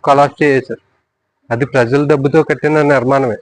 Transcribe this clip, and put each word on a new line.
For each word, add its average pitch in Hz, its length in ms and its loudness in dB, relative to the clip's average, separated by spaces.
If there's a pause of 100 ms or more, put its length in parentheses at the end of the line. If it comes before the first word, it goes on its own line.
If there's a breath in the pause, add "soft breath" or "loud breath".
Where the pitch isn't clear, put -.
కొలాప్స్ 143 380 2
చేసేశారు. 135 400 -2 (680)
అది 120 160 -2
ప్రజల 127 400 0
డబ్బుతో 143 360 0
కట్టిన 151 400 -2
నిర్మాణమే. 135 600 0